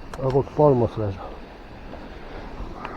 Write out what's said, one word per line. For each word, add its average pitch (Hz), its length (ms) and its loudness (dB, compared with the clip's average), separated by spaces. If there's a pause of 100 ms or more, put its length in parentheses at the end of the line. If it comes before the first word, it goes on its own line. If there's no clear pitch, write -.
(240)
obok 131 240 4
Polmos 131 500 6
leżał. 101 280 -2 (1700)